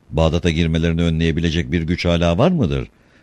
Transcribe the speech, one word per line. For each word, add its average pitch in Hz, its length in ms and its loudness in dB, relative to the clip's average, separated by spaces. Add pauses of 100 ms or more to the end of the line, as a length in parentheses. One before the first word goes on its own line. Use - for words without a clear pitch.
(100)
Bağdat'a 80 400 0
girmelerini 82 520 0
önleyebilecek 82 720 0
bir 87 100 0
güç 82 220 -4
hala 85 340 0
var 147 120 2
mıdır? 85 380 -2 (340)